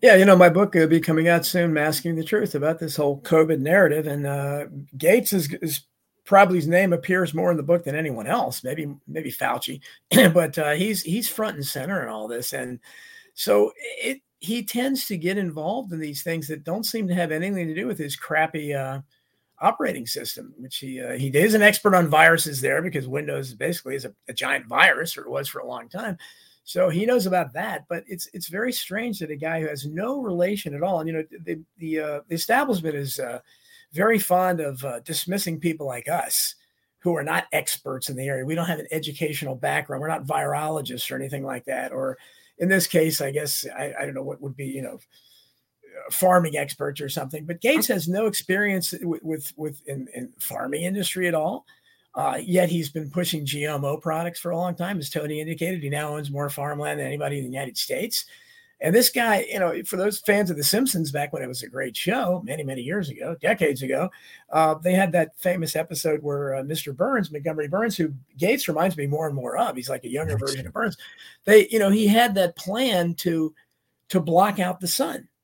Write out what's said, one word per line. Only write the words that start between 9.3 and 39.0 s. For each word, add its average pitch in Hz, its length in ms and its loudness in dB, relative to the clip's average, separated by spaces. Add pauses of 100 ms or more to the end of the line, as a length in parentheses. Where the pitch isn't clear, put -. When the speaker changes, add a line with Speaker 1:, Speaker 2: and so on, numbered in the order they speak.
Speaker 1:
Fauci, 131 480 -4 (300)
<clears throat> 185 240 8
but, 160 240 2
uh, 147 140 0
he's, 190 300 -2
he's 196 260 -2
front 214 280 -4
and 139 100 -8
center 147 360 -4
in 117 80 -6
all 110 180 -8
this. 120 240 -6
And 127 260 -8 (560)
so 208 380 4 (300)
it, 269 180 -4 (180)
he 226 240 -2
tends 247 440 -2
to 202 100 -4
get 180 220 -2
involved 180 540 -4
in 160 60 -6
these 147 240 -8
things 165 260 -4
that 151 140 -8
don't 190 220 -6
seem 220 240 -4
to 175 60 0
have 170 180 0
anything 180 360 -2
to 156 60 -6
do 196 120 -4
with 226 120 -4
his 143 160 -6
crappy, 156 600 -2
uh, 135 260 -4 (600)
operating - 460 0
system, - 520 -10
which 131 180 -12
he, 131 240 -10
uh, 123 180 -8
he 135 80 -2 (100)
is 208 180 6
an 214 80 6
expert 208 300 6
on 180 140 6
viruses 156 540 6
there 139 200 0
because 151 280 -6
Windows 139 460 -6
basically 139 420 -6
is 135 80 -8
a, 123 100 -14 (140)
a - 40 -12
giant 135 340 -4
virus, 147 500 4
or 143 60 -14
it 123 80 -12
was 139 180 -6
for - 100 -12
a 131 80 -10
long 120 220 -12
time. 196 280 -8 (460)
So 180 280 0
he 180 160 0
knows 240 200 4
about 175 280 0
that, 170 340 -6
but 170 180 -6
it's, 185 260 -10
it's 180 140 -10
very 220 260 -4
strange 220 460 -6
that 151 140 -8
a 151 40 -10
guy 160 240 -4
who 156 60 -4
has 143 200 -8
no 214 340 -6
relation 185 540 -2
at 143 80 -4
all, 180 180 0
and, 160 80 -4
you 165 60 -4
know, 156 100 -4 (200)
the, 165 160 -6 (180)
the, 160 200 -4
uh, 151 300 -4
the 165 80 -4
establishment 202 580 0
is, 139 240 -6
uh, 123 220 -6 (520)
very 202 280 2
fond 180 400 2
of, 139 240 -6
uh, 123 160 -8
dismissing 170 580 -4
people 156 280 -2
like 123 220 -8
us - 460 -2 (440)
who 175 180 0
are 147 80 -4
not 165 280 -2
experts 139 580 -4
in 131 60 -6
the 135 120 -6
area. 131 160 -4
We 151 100 -4
don't 165 120 -2
have 170 120 -4
an 151 140 -10
educational 147 640 -4